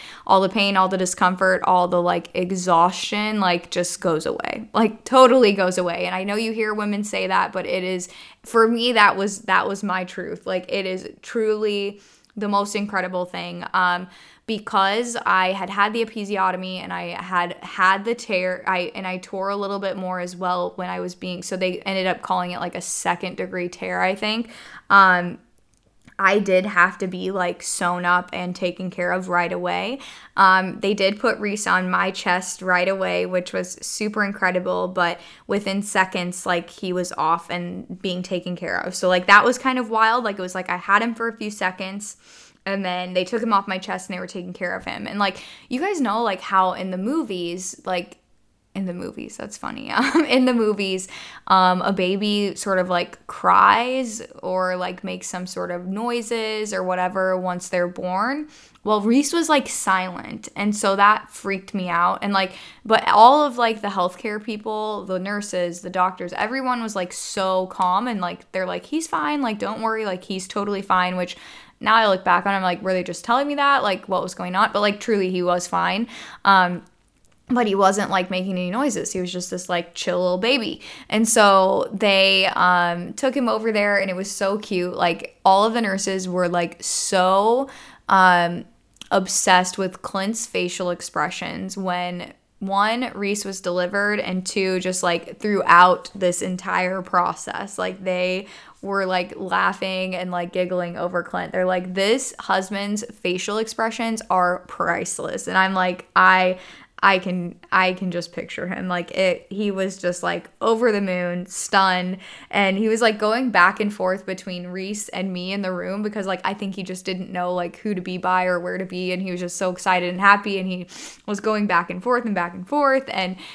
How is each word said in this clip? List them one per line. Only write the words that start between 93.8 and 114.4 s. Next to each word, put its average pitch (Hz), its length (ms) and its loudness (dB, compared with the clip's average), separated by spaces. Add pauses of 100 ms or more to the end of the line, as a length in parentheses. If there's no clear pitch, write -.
and 185 260 -2
two, 185 340 0
just, 185 220 -4
like, 175 360 -2
throughout 180 760 6
this 185 260 0
entire 185 640 -2
process. 180 720 -2
Like, 185 260 -6
they 185 440 -2 (340)
were, 196 240 -2
like, 185 320 -2
laughing 185 800 -2
and, 180 140 -6
like, 175 240 -4
giggling 180 420 -2
over 175 260 -4
Clint. 175 300 -6
They're 185 140 0
like, 185 260 -2
"This 208 460 0
husband's 202 640 -2
facial 185 540 -4
expressions 226 720 -4
are 180 300 2
priceless." - 840 -4
And 185 120 -2
I'm 190 160 2
like, 185 420 -2
"I, 185 420 6 (440)
I 196 160 6
can, 180 380 -6 (140)
I 185 240 4
can 185 160 -4
just 175 220 -6
picture - 340 -8
him." 180 220 -6
Like, 175 220 -4
it, 185 400 0
he 202 200 -2
was 190 260 -2
just, 180 260 -4
like, 175 280 -4 (100)
over 226 320 4
the 202 80 2
moon, 180 460 -2
stunned. 185 720 0 (320)
And 190 260 2
he 220 120 2
was, 220 120 2
like, 220 180 2
going 226 320 0
back 190 300 4
and 208 120 -2
forth 190 340 -2
between 185 400 -8